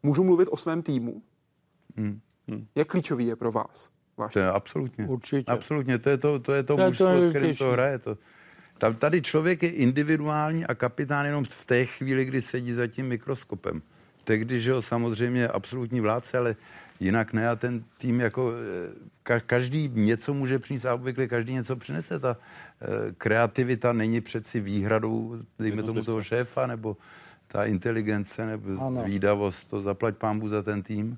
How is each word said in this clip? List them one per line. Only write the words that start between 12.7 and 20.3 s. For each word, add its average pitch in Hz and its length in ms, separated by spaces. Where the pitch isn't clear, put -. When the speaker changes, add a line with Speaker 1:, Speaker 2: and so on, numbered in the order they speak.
Speaker 2:
za 120 140
tím 131 200
mikroskopem. 110 760
Tehdy, 117 360
že 120 120
jo, 127 100
samozřejmě 120 680
absolutní 120 540
vládce, 113 360
ale 120 180
jinak 107 340
ne 113 160
a 117 60
ten 120 280
tým 123 220
jako, 120 320
eh, 104 420
ka-, 117 220
každý 127 480
něco 113 400